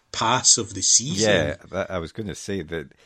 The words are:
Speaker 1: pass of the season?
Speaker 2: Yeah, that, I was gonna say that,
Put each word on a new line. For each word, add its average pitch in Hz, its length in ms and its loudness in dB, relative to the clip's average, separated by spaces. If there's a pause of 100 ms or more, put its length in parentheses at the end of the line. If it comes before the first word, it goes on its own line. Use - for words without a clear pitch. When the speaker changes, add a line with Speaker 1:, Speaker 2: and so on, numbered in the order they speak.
(120)
Speaker 1:
pass 120 460 4
of 101 160 -6
the 95 80 -6
season? 110 480 2
Speaker 2:
Yeah, 78 260 2 (160)
that, 95 200 -4
I 92 80 -4
was 82 120 -8
gonna 101 220 -10
say 98 300 -6
that, 78 240 -6 (180)